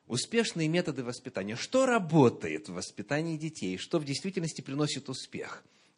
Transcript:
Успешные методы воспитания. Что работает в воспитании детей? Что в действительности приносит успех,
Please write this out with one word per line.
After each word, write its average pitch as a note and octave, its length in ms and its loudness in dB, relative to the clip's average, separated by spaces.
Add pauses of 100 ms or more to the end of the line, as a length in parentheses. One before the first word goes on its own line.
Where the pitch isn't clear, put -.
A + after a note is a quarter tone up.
Успешные F3 600 0
методы D#3 360 0
воспитания. A2+ 520 -6
Что C4 300 2
работает D3+ 800 4
в F#2 60 -10
воспитании D3 640 -4
детей? D3 400 -6
Что - 220 -2
в D3 60 -6
действительности E3 560 -4
приносит C#3 460 -2
успех, - 560 -10 (340)